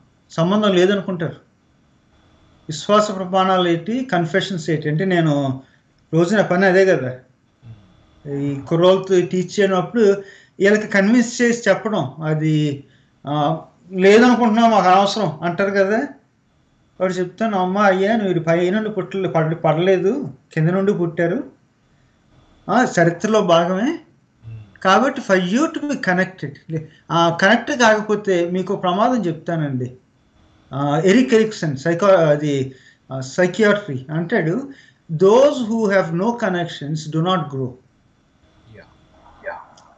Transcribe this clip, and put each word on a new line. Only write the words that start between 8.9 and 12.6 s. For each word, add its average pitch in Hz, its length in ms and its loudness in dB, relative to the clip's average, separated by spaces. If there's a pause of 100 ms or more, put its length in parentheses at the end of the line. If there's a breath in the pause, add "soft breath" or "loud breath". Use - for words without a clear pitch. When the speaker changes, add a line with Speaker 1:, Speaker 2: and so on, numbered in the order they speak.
Speaker 1:
టీచ్ 180 340 -2
చేయనప్పుడు 196 420 0 (580 loud breath)
వీళ్ళకి 208 260 2
convince 226 560 2
చేసి 233 280 0
చెప్పడం, 175 520 -4
అది, 151 640 -2 (440 soft breath)